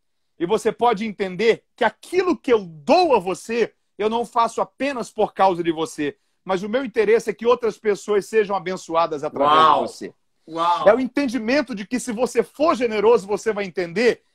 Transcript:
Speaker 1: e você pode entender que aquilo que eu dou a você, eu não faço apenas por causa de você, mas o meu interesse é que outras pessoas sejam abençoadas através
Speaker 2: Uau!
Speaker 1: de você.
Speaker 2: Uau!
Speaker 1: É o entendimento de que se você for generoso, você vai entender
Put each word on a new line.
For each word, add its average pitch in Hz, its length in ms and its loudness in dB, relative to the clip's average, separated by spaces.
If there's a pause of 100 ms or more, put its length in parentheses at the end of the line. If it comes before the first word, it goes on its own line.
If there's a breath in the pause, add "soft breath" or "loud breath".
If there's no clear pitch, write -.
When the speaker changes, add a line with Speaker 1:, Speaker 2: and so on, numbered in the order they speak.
(400)
Speaker 1:
e 165 60 -2
você 208 260 -2
pode 226 340 0
entender 196 600 -2 (100)
que - 80 -2
aquilo 349 540 -2
que - 160 -4
eu 214 100 2
dou 233 500 2
a 220 60 4
você, 190 540 -4 (240)
eu 208 120 -2
não 233 160 -2
faço 226 360 -2
apenas 262 500 -6
por 208 220 -2
causa 190 280 2
de 170 100 0
você, 156 440 -4 (320)
mas 190 160 -2
o 214 60 -8
meu 262 160 -2
interesse 220 440 0
é 190 40 -6
que 220 120 -12
outras 240 320 0
pessoas 208 480 -2
sejam 202 300 0
abençoadas 165 680 -4
através 143 360 0
Speaker 2:
Uau! 147 240 4
Speaker 1:
de 113 80 -8
você. 98 220 -14 (340)
Speaker 2:
Uau! 170 400 0
Speaker 1:
É 220 80 8
o 254 40 0
entendimento 254 760 -2
de 196 100 -12
que 254 140 -4
se 247 140 -6
você 233 280 0
for 311 320 0
generoso, 214 540 2
você 208 240 -4
vai 202 140 -6
entender 185 580 -2 (120)